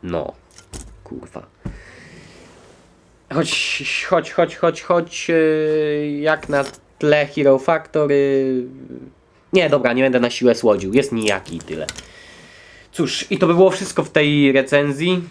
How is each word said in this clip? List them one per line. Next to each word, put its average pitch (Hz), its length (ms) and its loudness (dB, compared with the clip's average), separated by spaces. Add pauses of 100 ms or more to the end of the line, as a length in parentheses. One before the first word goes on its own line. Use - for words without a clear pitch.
No, 85 300 -6 (680)
kurwa. - 420 -16 (1900)
Choć, - 500 -2 (260)
choć, 165 220 0
choć, 170 240 0
choć, - 260 -2
choć, - 480 -2
e, 156 920 0
jak 151 300 -2
na 143 140 0 (360)
tle 147 260 2
Hero 139 340 4
Factory. 135 1040 0 (920)
Nie, 170 160 4
dobra, 123 240 2
nie 127 100 2
będę 123 160 2
na 120 100 0
siłę 120 260 2
słodził. 101 380 0
Jest 135 180 2
nijaki 104 440 -4
i 82 40 -10
tyle. 78 280 -10 (1040)
Cóż, - 400 -4
i 196 60 -2
to 180 100 2
by 165 60 2
było 180 180 6
wszystko 185 320 -4
w - 60 -8
tej 147 420 4
recenzji. 143 800 0